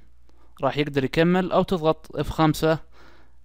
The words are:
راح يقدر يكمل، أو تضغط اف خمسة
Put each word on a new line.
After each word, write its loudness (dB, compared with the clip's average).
راح 0
يقدر 0
يكمل، 2
أو 4
تضغط -2
اف -4
خمسة 2